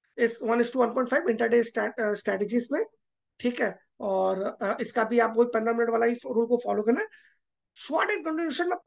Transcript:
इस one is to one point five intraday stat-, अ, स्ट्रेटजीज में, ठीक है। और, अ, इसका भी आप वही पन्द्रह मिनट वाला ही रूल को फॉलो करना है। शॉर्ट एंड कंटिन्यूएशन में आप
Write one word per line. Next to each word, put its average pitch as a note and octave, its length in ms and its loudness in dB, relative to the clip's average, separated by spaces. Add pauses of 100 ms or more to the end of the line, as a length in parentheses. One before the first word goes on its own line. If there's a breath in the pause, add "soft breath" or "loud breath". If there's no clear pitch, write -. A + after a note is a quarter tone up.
(180)
इस A#3 240 2
one A#3+ 200 2
is A#3 100 0
to - 40 -4
one A#3+ 180 2
point B3+ 160 0
five D#4+ 200 0
intraday A#3 340 4
stat-, A3+ 360 -4
अ, G#3 140 0
स्ट्रेटजीज G3+ 580 -2
में, F#4 120 0 (560)
ठीक A#3+ 200 -2
है। G#3 180 -2 (220)
और, F#3+ 420 0 (200)
अ, G3+ 180 0
इसका A#3 240 -2
भी A#3 140 0
आप A3+ 180 4
वही A#3+ 180 0
पन्द्रह A3+ 200 0
मिनट A#3 160 0
वाला A3+ 160 2
ही A#3+ 80 2
रूल A#3 320 0
को A#3+ 180 2
फॉलो G3+ 180 0
करना A#3+ 180 2
है। A4 60 -2 (720 soft breath)
शॉर्ट F#4 340 -2
एंड F4 140 -2
कंटिन्यूएशन D#4+ 440 -2
में F4+ 80 -2
आप - 100 -12